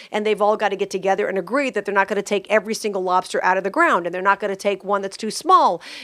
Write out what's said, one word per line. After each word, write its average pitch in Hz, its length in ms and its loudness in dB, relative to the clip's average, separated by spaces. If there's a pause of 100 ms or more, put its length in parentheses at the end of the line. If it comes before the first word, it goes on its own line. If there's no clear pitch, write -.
(120)
and 214 140 -2
they've 208 160 0
all 208 160 4
gotta 196 180 0
get 196 140 -4
together 196 380 0
and 190 100 -2
agree 240 320 -2
that 208 160 -4
they're 196 80 -4
not 196 140 4
gonna 202 160 -2
take 196 260 -4
every 208 240 2
single 196 300 -4
lobster 185 400 0
out 185 140 2
of 190 60 -2
the 196 60 -2
ground, 240 380 2
and 175 80 -6
they're 185 80 -4
not 196 160 2
gonna 196 160 -2
take 196 280 -2
one 196 200 0
that's 190 140 -8
too 220 120 -6
small, 277 540 4 (200)